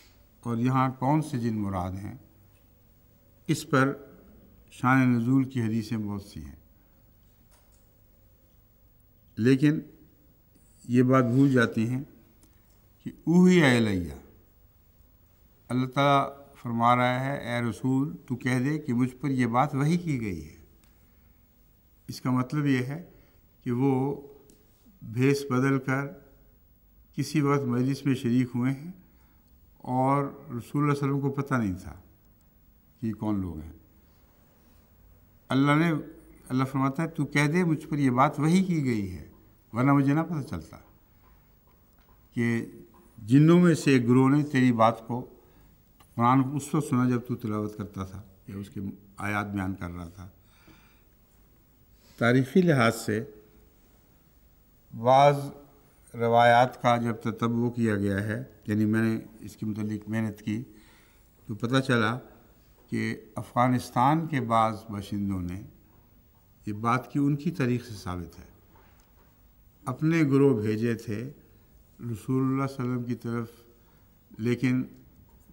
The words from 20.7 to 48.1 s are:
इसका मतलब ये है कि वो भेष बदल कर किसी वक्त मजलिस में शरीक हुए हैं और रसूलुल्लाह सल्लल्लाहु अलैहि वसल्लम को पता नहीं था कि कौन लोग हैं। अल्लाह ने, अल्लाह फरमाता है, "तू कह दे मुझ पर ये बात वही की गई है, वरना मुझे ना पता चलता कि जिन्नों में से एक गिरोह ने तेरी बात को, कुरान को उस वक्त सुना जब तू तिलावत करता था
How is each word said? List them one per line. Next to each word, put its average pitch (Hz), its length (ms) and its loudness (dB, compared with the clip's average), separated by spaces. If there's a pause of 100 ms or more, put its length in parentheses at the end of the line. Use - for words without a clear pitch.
इसका 127 220 -4
मतलब 127 360 -2
ये 127 160 2
है 143 160 -8 (640)
कि 127 80 -4
वो 135 180 2 (1120)
भेष 131 500 0
बदल 135 280 0
कर 135 240 -4 (1160)
किसी 143 220 -2
वक्त 143 260 0
मजलिस 127 400 -2
में 135 80 2
शरीक 123 360 -2
हुए 123 200 -2
हैं 151 220 -10 (880)
और 131 340 0 (340)
रसूलुल्लाह 120 80 -8
सल्लल्लाहु 147 200 -8
अलैहि 147 120 2
वसल्लम 143 300 -2
को 139 100 -2
पता 139 260 -4
नहीं 101 200 -2
था - 180 -16 (1080)
कि 110 120 -4
कौन 104 280 -4
लोग 85 180 -8
हैं। 78 160 -16 (1700)
अल्लाह 143 260 2
ने, 165 140 2 (600)
अल्लाह 131 180 -2
फरमाता 135 360 -2
है, 160 60 -6
"तू 147 180 -4
कह 147 200 2
दे 175 180 2
मुझ 156 200 -2
पर 151 140 -6
ये 135 140 2
बात 139 260 2
वही 165 240 2
की 175 180 -2
गई 110 260 -2
है, 87 180 -12 (480)
वरना 135 200 2
मुझे 143 200 2
ना 160 100 0
पता 165 240 -6
चलता - 300 -12 (1600)
कि 117 120 0 (720)
जिन्नों 147 420 6
में 170 160 6
से 139 200 2
एक 120 120 2
गिरोह 131 240 6
ने 147 180 4
तेरी 127 240 4
बात 113 300 2
को, 123 180 -6 (920)
कुरान 123 280 4
को 143 140 -4
उस - 180 -10
वक्त 147 120 0
सुना 127 220 0
जब 123 180 -2
तू 123 100 -4
तिलावत 107 400 -6
करता 104 280 -10
था 95 180 -16 (260)